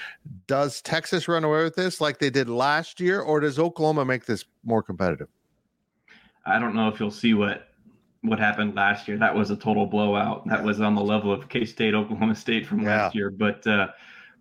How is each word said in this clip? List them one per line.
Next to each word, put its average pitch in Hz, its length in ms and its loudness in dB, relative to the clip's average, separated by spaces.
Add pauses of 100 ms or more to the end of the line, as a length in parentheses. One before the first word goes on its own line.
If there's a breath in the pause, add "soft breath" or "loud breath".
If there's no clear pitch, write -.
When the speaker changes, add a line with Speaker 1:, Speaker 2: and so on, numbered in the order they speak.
(460 loud breath)
Speaker 1:
Does 139 340 -2
Texas 165 480 -4
run 165 160 2
away 156 200 2
with 160 120 -4
this 185 240 -2
like 147 180 -2
they 143 120 0
did 131 180 0
last 139 500 0
year, 180 220 0
or 151 200 0
does 143 180 -2
Oklahoma 156 480 2
make 127 180 -2
this 110 220 -4 (180)
more 113 180 2
competitive? 90 460 -2 (1200 soft breath)
Speaker 2:
I 104 120 2
don't 113 160 -2
know 110 120 2
if 107 120 -4
you'll 104 100 -2
see 113 240 4
what, 101 360 0 (520)
what 110 160 0
happened 104 380 0
last 101 320 2
year. 104 100 -4
That 110 160 2
was 101 160 2
a 101 60 0
total 107 280 0
blowout. 104 600 0
That 107 160 0
was 104 180 0
on 107 140 2
the 101 80 0
level 101 300 0
of - 160 -6
K-State, 110 440 -2
Oklahoma 107 440 0
State 113 300 -2
from 104 180 -2
last 104 300 0
Speaker 1:
Yeah. 110 40 -2
Speaker 2:
year. 101 120 -2
But, 101 360 -2
uh, 101 220 2 (520 loud breath)